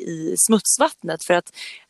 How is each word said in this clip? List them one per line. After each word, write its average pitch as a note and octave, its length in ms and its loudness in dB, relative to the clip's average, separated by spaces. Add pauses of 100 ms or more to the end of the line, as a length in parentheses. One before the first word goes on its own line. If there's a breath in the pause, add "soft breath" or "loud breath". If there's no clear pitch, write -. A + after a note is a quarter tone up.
i E3 320 -6 (120)
smutsvattnet. G#3+ 760 0
För F3+ 100 2
att F3 200 0 (360 loud breath)